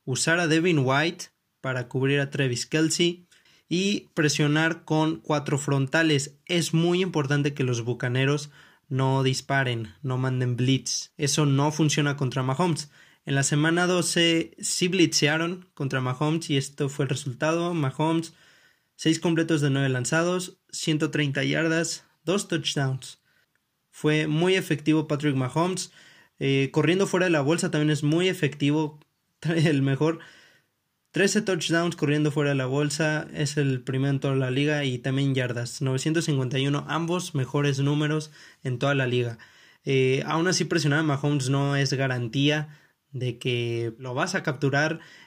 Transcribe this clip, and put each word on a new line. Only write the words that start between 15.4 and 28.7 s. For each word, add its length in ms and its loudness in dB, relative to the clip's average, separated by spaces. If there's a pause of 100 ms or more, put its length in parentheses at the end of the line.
contra 260 -4
Mahomes 480 -2
y 80 0
esto 320 -2
fue 180 -2
el 20 -2
resultado. 640 -2
Mahomes, 600 -2 (600)
seis 240 0
completos 420 2
de 100 2
nueve 180 2
lanzados, 720 -2 (120)
ciento 400 -2
treinta 320 -2
yardas, 640 -2 (200)
dos 220 -2
touchdowns. 720 -4 (720)
Fue 380 0
muy 260 4
efectivo 540 0
Patrick 260 0
Mahomes. 560 -2 (480)
Eh, 320 2
corriendo 380 2
fuera 180 2
de 60 4
la 80 4
bolsa 320 0
también 180 2
es 140 0
muy 240 2
efectivo. 720 0 (240)